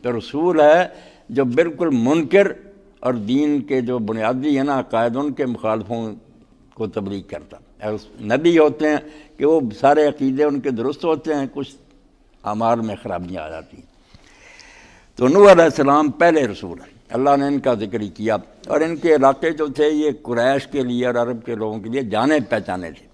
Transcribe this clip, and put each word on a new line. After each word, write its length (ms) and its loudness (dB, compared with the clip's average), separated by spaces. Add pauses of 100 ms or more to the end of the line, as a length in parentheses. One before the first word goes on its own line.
तो 80 -4
रसूल 500 -2
है 320 6 (360)
जो 180 0
बिल्कुल 420 0
मुनकर 680 2 (480)
और 140 -2
दीन 460 0
के 200 -2
जो 180 -2
बुनियादी 540 -2
है 80 0
ना 140 -2
अकायद, 380 -2
उनके 320 -4
मुखालफों 640 -4 (640)
को 140 -6
तबलीग 360 -8
करता। 360 -18 (200)
और 120 -6
उस 160 -12 (140)
नबी 340 2
होते 300 4
हैं 140 0 (360)
कि 80 -2
वो 280 2
सारे 340 4
अकीदे 380 -2
उनके 280 -2
दुरुस्त 320 -4
होते 280 -2
हैं, 160 -4
कुछ 260 -10 (680)
आमाल 380 0
में 160 -6
ख़राबियाँ 480 -10
आ 60 -12
जाती 260 -16
हैं। 100 -20 (1300)
तो 100 2
नूह 220 8
अलैहिस्सलाम 600 4
पहले 360 2
रसूल 320 -10
हैं, 100 -20 (220)
अल्लाह 260 2
ने 120 0
इनका 260 0
जिक्र 260 -6
ही 100 -8
किया। 280 -4 (260)
और 180 0
इनके 280 -2
इलाके 400 2
जो 200 -4
थे 200 0
ये 200 0 (100)
कुरैश 460 -2
के 160 -4
लिए 240 -2
और 100 -2
अरब 260 -4
के 120 -8
लोगों 240 -6
के 100 -12
लिए 160 -4
जाने 360 0
पहचाने 500 -6
थे 220 -20